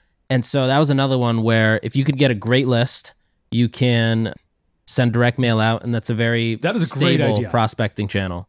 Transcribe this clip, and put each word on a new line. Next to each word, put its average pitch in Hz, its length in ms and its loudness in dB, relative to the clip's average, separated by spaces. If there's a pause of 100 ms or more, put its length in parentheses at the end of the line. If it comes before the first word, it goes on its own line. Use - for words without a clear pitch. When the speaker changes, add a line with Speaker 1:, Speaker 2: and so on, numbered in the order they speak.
(300)
Speaker 1:
And 127 160 0
so 135 220 -2
that 135 120 2
was 151 100 2
another 135 280 0
one 117 260 0
where 110 400 2
if 113 120 -6
you 135 100 2
could 139 120 -2
get 135 140 2
a 120 40 -2
great 120 320 0
list, 123 460 -2 (380)
you 117 160 2
can 113 680 0 (540)
send 123 240 0
direct 120 280 0
mail 117 200 2
out, 113 240 0
and 117 100 -4
that's 113 180 -4
a - 20 0
very 117 420 -2
Speaker 2:
That 175 200 -4
is 175 180 0
a 139 60 -6
great 135 160 2
Speaker 1:
stable 113 220 0
Speaker 2:
idea. 98 120 -4
Speaker 1:
prospecting 110 580 -2
channel. 92 420 -4